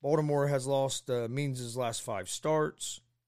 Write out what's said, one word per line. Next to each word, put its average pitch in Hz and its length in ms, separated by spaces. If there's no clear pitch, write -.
Baltimore 147 460
has 131 180
lost, 135 440
uh, 120 180
Means' 123 480
last 117 240
five 98 300
starts. - 720